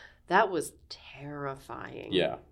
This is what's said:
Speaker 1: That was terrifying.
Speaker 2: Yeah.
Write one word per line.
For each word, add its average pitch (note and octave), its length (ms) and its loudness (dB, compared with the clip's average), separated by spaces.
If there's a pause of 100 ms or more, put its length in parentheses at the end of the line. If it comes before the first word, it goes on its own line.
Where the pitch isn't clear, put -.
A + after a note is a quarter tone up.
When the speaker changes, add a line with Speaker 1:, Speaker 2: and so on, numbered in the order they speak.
(280)
Speaker 1:
That G3 200 6
was E3+ 260 -2 (140)
terrifying. C#3 1200 -8
Speaker 2:
Yeah. D#2+ 240 4 (160)